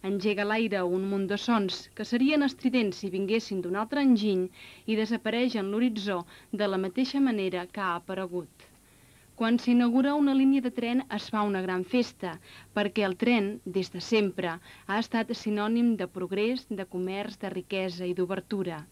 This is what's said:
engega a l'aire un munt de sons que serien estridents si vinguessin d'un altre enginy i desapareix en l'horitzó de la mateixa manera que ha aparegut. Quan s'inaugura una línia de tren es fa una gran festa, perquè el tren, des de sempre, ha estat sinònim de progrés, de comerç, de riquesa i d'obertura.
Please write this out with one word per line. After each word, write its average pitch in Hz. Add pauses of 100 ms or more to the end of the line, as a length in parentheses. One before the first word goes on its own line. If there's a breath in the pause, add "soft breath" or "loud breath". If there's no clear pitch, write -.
engega 202
a 208
l'aire 208
un 185
munt 196
de 202
sons 208 (180)
que 214
serien 277
estridents 247
si 196
vinguessin 196
d'un 185
altre 285
enginy 208 (420 loud breath)
i 220
desapareix 226
en 196
l'horitzó 208 (320 loud breath)
de 202
la 190
mateixa 262
manera 185
que 202
ha 180
aparegut. 180 (640 soft breath)
Quan 233
s'inaugura 247
una 285
línia 269
de 240
tren 240
es -
fa 214
una 196
gran 185
festa, 185 (400 loud breath)
perquè 208
el 185
tren, 226 (160)
des 185
de 175
sempre, 185 (260 loud breath)
ha 208
estat 226
sinònim 226
de 180
progrés, 202
de 196
comerç, 190
de 196
riquesa 185
i 180
d'obertura. 185